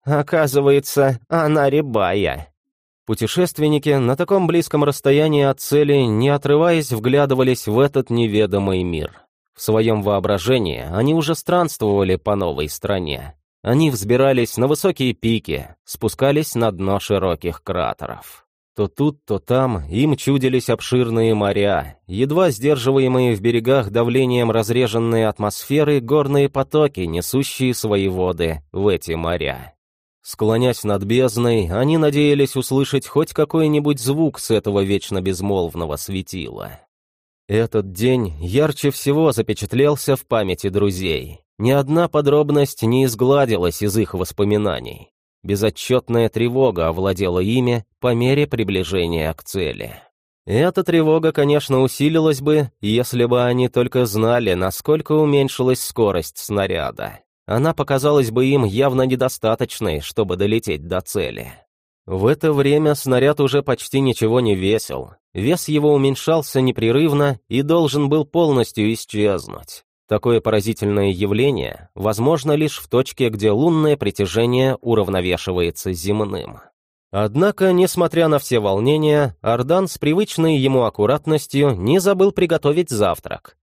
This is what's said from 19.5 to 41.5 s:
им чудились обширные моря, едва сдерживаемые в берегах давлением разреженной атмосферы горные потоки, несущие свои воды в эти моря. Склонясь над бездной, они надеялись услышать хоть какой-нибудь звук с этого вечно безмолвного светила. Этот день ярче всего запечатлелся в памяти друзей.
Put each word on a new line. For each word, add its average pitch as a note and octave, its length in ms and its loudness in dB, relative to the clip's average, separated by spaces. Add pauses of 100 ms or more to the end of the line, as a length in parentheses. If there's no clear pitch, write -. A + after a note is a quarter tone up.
им C3 260 0
чудились C3 540 0
обширные A2+ 640 2
моря, G2+ 640 0 (100)
едва C#3+ 440 0
сдерживаемые B2+ 840 2
в F#2+ 60 -8
берегах A#2 480 2
давлением A#2+ 600 2
разреженной A2+ 760 0
атмосферы C#3 720 0
горные C#3 480 2
потоки, C#3 540 0
несущие B2 720 -2
свои G#2 340 0
воды F2 540 -2 (100)
в G2 160 -2
эти E2 260 -2
моря. D#2+ 600 -6 (480)
Склонясь A2+ 640 -2
над G2+ 180 -2
бездной, A#2 640 0
они C3+ 280 0
надеялись D3 580 2
услышать C3+ 520 -2
хоть - 260 -2
какой-нибудь D3+ 640 0
звук C#3 400 -2
с - 120 -4
этого G2+ 300 2
вечно G2 400 -2
безмолвного E2+ 760 -4
светила. B1+ 840 -10 (680)
Этот G#2 420 0
день G#2+ 480 0
ярче C#3 520 0
всего D3 420 0
запечатлелся B2 840 0
в - 100 -12
памяти G2+ 440 -2
друзей. F2+ 720 -2 (160)